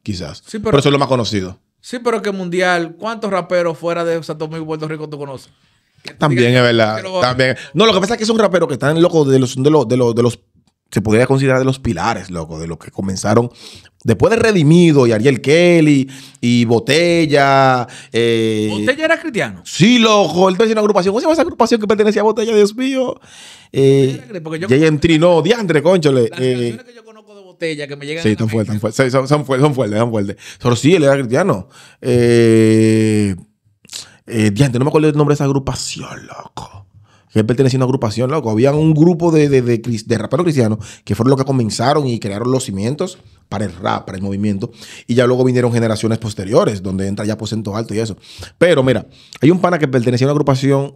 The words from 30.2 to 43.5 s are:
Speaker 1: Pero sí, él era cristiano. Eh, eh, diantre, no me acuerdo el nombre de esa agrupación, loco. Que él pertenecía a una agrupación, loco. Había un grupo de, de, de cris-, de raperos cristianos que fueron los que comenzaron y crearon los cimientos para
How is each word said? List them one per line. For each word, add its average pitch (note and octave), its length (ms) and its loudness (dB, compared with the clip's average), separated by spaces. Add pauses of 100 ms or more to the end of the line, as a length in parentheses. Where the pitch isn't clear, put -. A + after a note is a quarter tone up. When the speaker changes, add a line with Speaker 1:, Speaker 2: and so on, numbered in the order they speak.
Speaker 1:
Pero A#2+ 160 0
sí, D3 200 2
él D3+ 80 2
era C#3 100 4
cristiano. C3 540 -2 (680)
Eh, A2 960 4 (920)
eh, G#2+ 240 0
diantre, A#2+ 280 0
no C3 60 0
me D3 40 0
acuerdo D#3 200 2
el D3 80 0
nombre D3 160 2
de D3 40 -2
esa C#3+ 80 -2
agrupación, C#3 840 -6
loco. - 600 -20 (460)
Que - 80 0
él G#2+ 60 0
pertenecía B2+ 320 2
a - 20 0
una C3 60 0
agrupación, A#2+ 440 -2
loco. C#3+ 200 -4
Había A#2+ 220 2
un D#3 220 2
grupo E3 380 4
de, D3+ 160 4
de, C3+ 140 2
de A#2+ 180 0
cris-, A2 260 -6
de A2+ 120 -2
raperos C3+ 260 -2
cristianos A#2+ 340 0 (260)
que G#2 100 -4
fueron A#2 160 2
los C#3 80 4
que C3+ 80 -2
comenzaron C3 600 0
y A#2 140 -4
crearon G#2 320 -6
los B2+ 120 -2
cimientos B2 540 -6 (300)
para G#2 160 -6